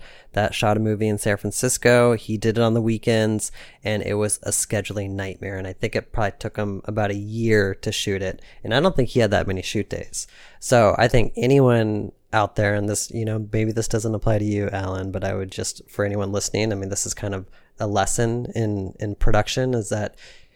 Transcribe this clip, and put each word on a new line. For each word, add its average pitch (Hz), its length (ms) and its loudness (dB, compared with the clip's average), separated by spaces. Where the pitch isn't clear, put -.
that 104 220 0
shot 107 240 2
a 110 40 0
movie 110 280 0
in 104 80 0
San 104 180 0
Francisco. 120 800 2
He 110 240 -4
did 107 200 0
it 117 40 2
on 113 120 4
the 117 80 2
weekends, 110 680 0
and 104 200 -4
it - 100 -4
was 104 300 -2
a 104 80 -6
scheduling 101 600 -4
nightmare. 98 460 -8
And 95 100 -8
I 92 60 -10
think - 240 -4
it - 160 -8
probably 104 260 -2
took - 160 -8
him 101 300 -4
about 104 260 -2
a 101 40 -4
year 104 600 2
to - 160 -6
shoot 98 300 -2
it. 95 200 -6
And 107 100 -2
I 127 60 4
don't 180 160 2
think 120 140 2
he - 100 0
had 107 120 4
that 90 160 2
many 92 140 -4
shoot - 280 -4
days. - 380 -10
So 110 360 4
I 123 120 4
think - 260 4
anyone 120 800 4
out 107 220 0
there, 104 180 2
and 104 160 -2
this, - 220 -4
you 113 120 -4
know, 110 300 -4
maybe 110 180 0
this 110 160 -2
doesn't 110 280 -2
apply 104 240 2
to 104 40 -2
you, 104 260 0
Alan, 95 420 -6
but 92 120 -6
I 98 120 -4
would 95 160 -6
just, - 360 -8
for - 160 -4
anyone 101 280 -2
listening, 101 400 -2
I 104 40 -2
mean, 98 140 -6
this - 160 -4
is - 80 -6
kind 98 220 -6
of 95 100 -8
a 110 60 -2
lesson 113 680 0
in, 104 440 -2
in 104 140 -4
production, 117 640 4
is 107 140 -4
that 104 260 -4